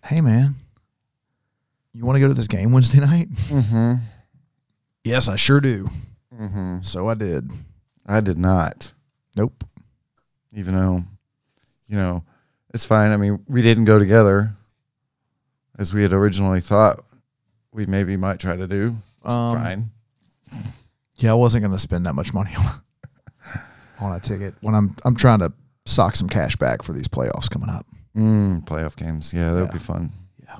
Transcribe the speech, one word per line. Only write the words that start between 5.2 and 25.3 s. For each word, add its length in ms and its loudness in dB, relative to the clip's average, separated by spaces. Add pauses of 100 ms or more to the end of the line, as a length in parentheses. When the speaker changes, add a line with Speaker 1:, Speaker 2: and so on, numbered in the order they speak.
Speaker 1:
I 60 -2
sure 260 4
do." 280 -2 (440)
Speaker 2:
Mm-hmm. 480 -8
Speaker 1:
So 260 -6
I 60 -2
did. 380 -6 (560)
Speaker 2:
I 140 0
did 180 -2
not. 540 0 (420)
Speaker 1:
Nope. 280 -4 (920)
Speaker 2:
Even 220 -6
though, 260 0 (840)
you 80 -8
know, 280 -2 (500)
it's 120 -6
fine. 260 4
I 60 2
mean, 300 0
we 160 0
didn't 220 6
go 140 8
together 560 4 (1200)
as 160 -6
we 100 0
had 100 2
originally 480 2
thought 420 4 (680)
we 160 -6
maybe 300 0
might 220 -2
try 160 -4
to 120 -8
do. 280 -4 (280)
It's 100 -4
Speaker 1:
Um, 240 -2
Speaker 2:
fine. 320 -6 (1300)
Speaker 1:
Yeah, 140 2
I 40 4
wasn't 280 2
gonna 160 -2
spend 280 -4
that 60 -4
much 200 -6
money 220 -4
<laughs> 20 -8
on, 240 -2 (1160)
on 160 -6
a 40 -8
ticket 420 -8
when 140 -2
I'm, 200 2 (100)
I'm 100 2
trying 240 6